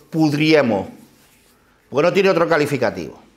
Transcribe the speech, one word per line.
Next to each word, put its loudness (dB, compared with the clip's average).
Pudriemo", 0
porque 0
no 0
tiene 2
otro 0
calificativo. -2